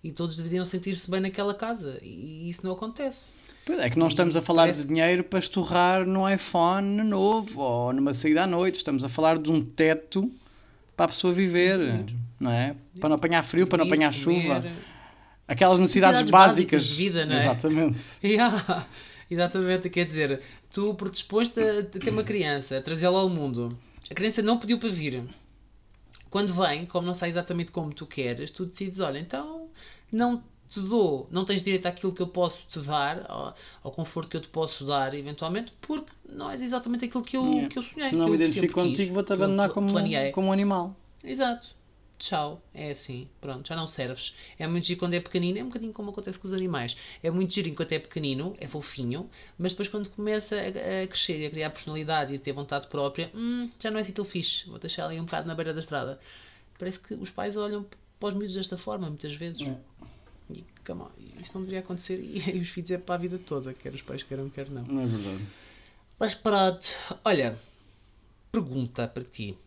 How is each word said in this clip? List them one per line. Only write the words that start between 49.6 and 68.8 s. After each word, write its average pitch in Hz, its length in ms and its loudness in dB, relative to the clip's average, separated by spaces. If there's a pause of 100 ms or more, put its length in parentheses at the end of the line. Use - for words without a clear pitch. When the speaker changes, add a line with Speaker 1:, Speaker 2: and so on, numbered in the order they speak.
Speaker 1:
depois 202 160 -6
quando 208 200 -6
começa 214 460 -4
a, 190 480 -4
a 185 40 -4
crescer 165 340 -2
e 151 60 -4
a - 20 -6
criar 156 220 -6
personalidade 151 600 -4
e 139 60 -6
a - 20 -8
ter 139 140 -6
vontade 143 340 -6
própria, 147 480 -4
"Hum, 240 420 -6
já 220 140 -6
não 214 60 -4
é 220 60 -2
assim 190 100 -8
tão 202 100 -6
fixe, 185 460 -6
vou - 100 -16
deixar 165 260 -6
ali 160 140 -6
um 170 60 -6
bocado 165 240 -6
na 160 60 -8
beira 160 180 -4
da 160 80 -6
estrada." 143 360 -6 (600)
Parece 185 200 -10
que - 140 -14
os 190 160 -10
pais 208 280 -6
olham 208 260 -4
p-, - 140 -20 (220)
para 208 100 -4
os 190 60 -6
miúdos 196 200 -4
desta 190 220 -6
forma, 196 320 -6
muitas 147 260 -10
vezes. 165 260 -10
Speaker 2:
É. 135 140 -6 (800)
Speaker 1:
E, - 100 -16 (240)
come - 140 -10
on, - 80 -16 (320)
isso - 140 -16
não 190 60 -8
deveria 185 200 -6
acontecer 185 400 -8
e, - 200 -8 (100)
<laughs> 170 40 -6
e 180 40 -2
os 170 100 -6
filhos 175 220 -8
é 180 80 -2
para 180 160 -4
a - 20 -4
vida 180 200 -6
toda, 135 360 -8
quer 135 200 -12
os 131 80 -14
pais 131 220 -10
queiram, 135 260 -8
quer 139 200 -12
não. 127 140 -10
Speaker 2:
Não 135 180 -4
é 127 60 -2
verdade. 101 340 -4 (760)
Speaker 1:
Mas 214 180 -2
pronto, 190 520 2 (380)
olha, 131 340 2 (920)
pergunta 127 600 -4